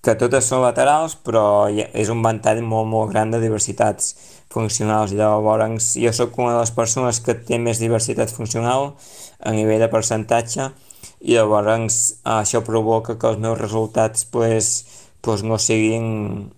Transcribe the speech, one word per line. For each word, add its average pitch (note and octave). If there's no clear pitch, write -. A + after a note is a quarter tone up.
que A2+
totes B2
són B2+
laterals, C#3+
però G#2
hi G#2+
ha, -
és A2
un A#2
ventall A2
molt, A2
molt A2
gran A2
de A#2
diversitats G#2+
funcionals. G#2+
Llavors, G#2+
jo A#2
sóc A#2+
una A#2+
de A#2
les A#2
persones A#2+
que A#2
té A#2+
més A#2
diversitat A2+
funcional A#2+
a -
nivell A2
de A2+
percentatge, A#2
i A#2
llavors G#2+
això A2
provoca A2+
que A2+
els G#2+
meus A2+
resultats, A2
pues, A2+
pues G#2+
no A2+
siguin A2